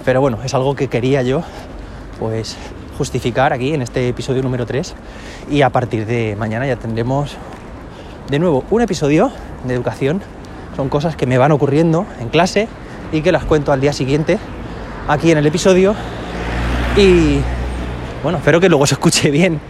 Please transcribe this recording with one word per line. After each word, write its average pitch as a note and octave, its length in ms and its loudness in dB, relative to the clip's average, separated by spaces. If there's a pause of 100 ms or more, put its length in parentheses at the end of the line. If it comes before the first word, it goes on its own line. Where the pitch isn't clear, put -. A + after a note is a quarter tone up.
pero B2+ 160 2
bueno, A#2+ 240 2
es C3 80 -4
algo C3+ 220 0
que C3 140 -2
quería C3 340 0
yo, C3+ 200 0 (760)
pues, A2 380 -6 (420)
justificar C3 540 0
aquí C3 200 -2
en D3+ 80 0
este B2 280 -2
episodio B2 340 -2
número B2 240 -2
tres, C#3+ 280 -4 (560)
y C#3+ 120 4
a B2+ 80 6
partir A2 360 -2
de A2 320 -2
mañana A2+ 280 -4
ya B2 100 -2
tendremos A#2+ 600 -4 (920)
de C#3+ 100 0
nuevo D#3 320 2
un A3+ 120 4
episodio E3+ 480 2 (340)
de B2+ 100 -2
educación. C3 460 -2 (560)
Son C3+ 120 -2
cosas D3+ 280 0
que C3 100 0
me B2 120 4
van C#3+ 140 6
ocurriendo D#3 520 4 (160)
en A#2+ 80 -6
clase - 400 2 (440)
y D#3 100 0
que F3+ 100 4
las D3 120 2
cuento D3+ 280 2
al C3+ 80 2
día C#3+ 120 2
siguiente D3 460 0 (720)
aquí D3+ 220 4
en D#3 80 6
el D3 80 4
episodio. F#3 480 4 (1040)
Y F3 420 6 (840)
bueno, D#3 160 -2
espero D3 220 4
que F#3+ 80 6
luego D3 180 6
se D3 80 2
escuche - 360 2
bien, D#3+ 400 2